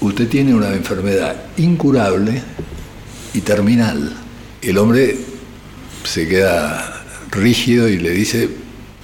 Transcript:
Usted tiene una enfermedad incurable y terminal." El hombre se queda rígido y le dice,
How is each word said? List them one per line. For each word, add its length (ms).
Usted 260
tiene 280
una 180
enfermedad 640
incurable 840
y 80
terminal." 720
El 160
hombre 380
se 240
queda 760
rígido 580
y 120
le 120
dice, 380